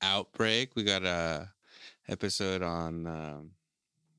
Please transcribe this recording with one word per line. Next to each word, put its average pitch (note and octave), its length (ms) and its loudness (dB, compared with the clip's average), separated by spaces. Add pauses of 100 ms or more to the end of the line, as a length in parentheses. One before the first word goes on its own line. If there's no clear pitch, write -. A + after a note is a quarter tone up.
Outbreak. A2 720 2
We A#2 80 0
got G2 220 4
a E2+ 460 0 (580)
episode F#2+ 560 -2
on, E2 420 -2
um, D#2 440 -8 (680)